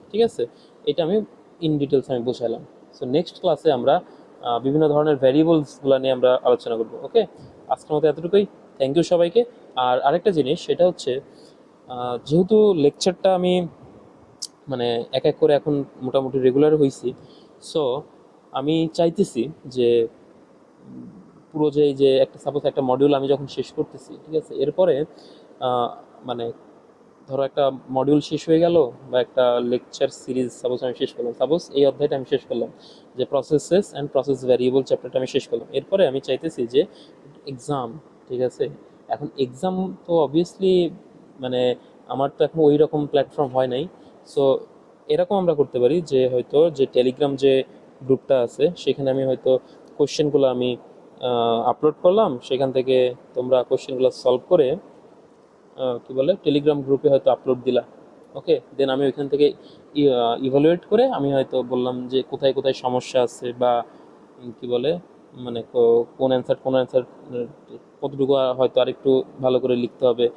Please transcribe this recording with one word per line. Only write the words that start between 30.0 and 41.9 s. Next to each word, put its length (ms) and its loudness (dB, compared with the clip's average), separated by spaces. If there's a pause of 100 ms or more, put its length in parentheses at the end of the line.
সিরিজ 440 -6
সাপোজ 320 -6
আমি 140 -6
শেষ 160 -4
করলাম, 180 -6
সাপোজ 400 -2
এই 140 4
অধ্যায়টা 300 0
আমি 140 -6
শেষ 180 0
করলাম, 200 -4 (480)
যে 140 -2
processes 540 0 (100)
and 200 -8
process 320 0
variable 360 2
চ্যাপ্টারটা 360 -4
আমি 80 -2
শেষ 220 -4
করলাম, 240 -6
এরপরে 360 0
আমি 120 -4
চাইতেছি 460 -4
যে 180 2 (640)
এক্সাম, 540 -8 (280)
ঠিক 120 -8
আছে? 280 -4 (400)
এখন 200 -6 (100)
এক্সাম 580 -4 (100)
তো 60 -4 (140)
obviously 640 0 (500)
মানে 340 0 (320)